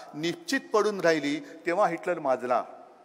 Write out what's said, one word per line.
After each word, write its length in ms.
निश्चित 460
पडून 280
राहिली, 400
तेव्हा 220
हिटलर 300
माजला. 460